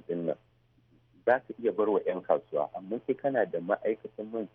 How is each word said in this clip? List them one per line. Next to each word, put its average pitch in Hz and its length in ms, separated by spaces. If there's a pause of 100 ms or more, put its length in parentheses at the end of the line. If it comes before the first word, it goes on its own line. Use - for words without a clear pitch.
din 85 180
nan, 78 100 (880)
za 127 140
ka - 220
iya 113 100
bar 104 180
wa 98 160
'yan 90 160
kasuwa, 73 560
amma 95 280
sai 135 80
kana 131 320
da 85 140
ma'aikatan 107 720
man 113 240